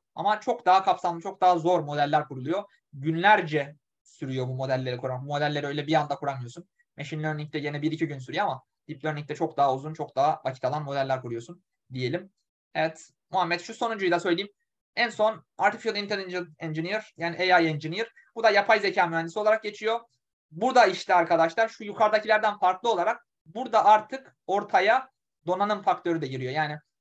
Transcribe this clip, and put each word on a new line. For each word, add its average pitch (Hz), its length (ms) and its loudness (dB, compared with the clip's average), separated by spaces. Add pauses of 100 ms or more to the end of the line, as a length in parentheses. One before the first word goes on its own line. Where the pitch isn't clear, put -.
(160)
Ama 208 240 0
çok - 260 -4
daha 185 180 6
kapsamlı, 175 380 0
çok 196 200 -8
daha 180 160 6
zor 170 220 2
modeller 147 480 0
kuruluyor. 143 360 -6 (300)
Günlerce 156 800 0 (280)
sürüyor 131 440 -8
bu 127 80 -6
modelleri 131 420 -4
kuran. 127 240 -6
Bu 139 60 -12
modelleri 147 400 -2
öyle 143 200 -6
bir 156 60 0
anda 147 220 2
kuramıyorsun. 135 540 -8 (280)
Machine 151 260 -8
Learning'de 151 360 -6
gene 143 220 -6
bir 156 100 0
iki 160 160 -2
gün 143 120 -6
sürüyor 156 260 -4
ama 135 180 -4 (260)
Deep 151 160 -10
Learning'de 147 300 -6
çok 165 220 -4
daha 135 180 4
uzun, 151 180 -8
çok 151 220 -8
daha 143 300 2
vakit 131 200 -6
alan 147 180 -2
modeller 135 380 -2
kuruyorsun 120 420 -10 (300)
diyelim. 127 380 -4 (420)
Evet, 160 360 -4 (200)
Muhammed 175 300 0
şu 226 140 -14
sonuncuyu 208 380 -2
da 175 80 2
söyleyeyim. 190 320 -2 (440)
En 226 140 0
son 220 360 0 (120)
Artificial 214 380 0
Intelligence 190 640 -6
Engineer, 165 580 -6
yani 170 360 0
A 175 60 8
I 165 80 4
Engineer. 160 400 -4 (280)
Bu 226 80 -8
da 220 60 8
yapay 202 300 4
zeka 190 280 0
mühendisi 165 320 -4
olarak 214 240 2
geçiyor. 214 360 -4 (520)
Burada 233 340 4
işte 190 280 0
arkadaşlar 170 540 4
şu - 160 -12
yukarıdakilerden 214 720 2
farklı 185 340 0
olarak 190 360 -2 (180)
burada 220 400 0
artık 214 500 2 (120)
ortaya 202 640 2 (380)
donanım 196 340 0
faktörü 170 400 0
de 139 60 -4
giriyor. 131 260 -6
Yani 151 260 -2 (220)